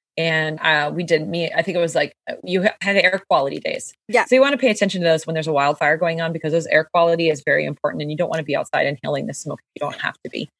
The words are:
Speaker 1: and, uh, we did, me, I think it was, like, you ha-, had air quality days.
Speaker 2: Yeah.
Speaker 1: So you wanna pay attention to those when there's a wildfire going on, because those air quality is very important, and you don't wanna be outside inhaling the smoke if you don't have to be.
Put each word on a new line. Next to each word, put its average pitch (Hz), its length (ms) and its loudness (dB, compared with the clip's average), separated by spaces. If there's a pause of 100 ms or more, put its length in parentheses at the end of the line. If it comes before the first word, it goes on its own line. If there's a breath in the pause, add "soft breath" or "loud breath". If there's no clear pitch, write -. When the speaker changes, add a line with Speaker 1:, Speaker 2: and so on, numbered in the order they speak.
(160)
Speaker 1:
and, 160 420 -2
uh, 151 340 2
we 170 120 -4
did, 160 240 0
me, 170 240 -4
I 160 100 0
think 175 140 -4
it 175 40 0
was, 165 140 0
like, 147 180 0 (300)
you 180 220 -2
ha-, - 160 0
had 196 160 0
air 185 240 2 (100)
quality 147 300 2
days. - 320 -8 (160)
Speaker 2:
Yeah. 214 160 4
Speaker 1:
So 247 100 4
you 262 60 8
wanna 277 180 4
pay 254 120 4
attention 196 320 0
to 170 40 2
those 160 220 4
when 165 60 -4
there's 156 120 -2
a 160 60 -2
wildfire 147 440 2
going 165 240 -2
on, 165 120 -2
because 160 200 -4
those 160 140 0
air 156 260 2
quality 170 360 4
is 147 180 0
very 147 200 2
important, 147 360 -4
and 151 80 -6
you 151 60 -4
don't 165 140 -2
wanna 160 120 -2
be 139 140 -2
outside 143 320 0
inhaling 143 400 -4
the 143 60 -10
smoke 143 260 -10
if - 200 -18
you 147 80 -4
don't - 120 -12
have - 240 -6
to - 60 -12
be. - 180 -8 (120)